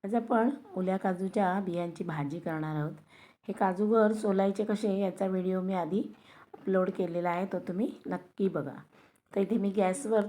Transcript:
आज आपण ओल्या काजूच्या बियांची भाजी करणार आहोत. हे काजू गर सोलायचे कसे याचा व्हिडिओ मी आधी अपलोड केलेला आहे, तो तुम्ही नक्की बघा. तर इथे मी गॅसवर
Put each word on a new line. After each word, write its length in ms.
आज 100
आपण 360
ओल्या 200
काजूच्या 640
बियांची 440
भाजी 340
करणार 380
आहोत. 160
हे 40
काजू 360
गर 260
सोलायचे 500
कसे 340
याचा 280
व्हिडिओ 340
मी 140
आधी 280
अपलोड 360
केलेला 400
आहे, 160
तो 120
तुम्ही 320
नक्की 420
बघा. 280
तर 80
इथे 180
मी 120
गॅसवर 580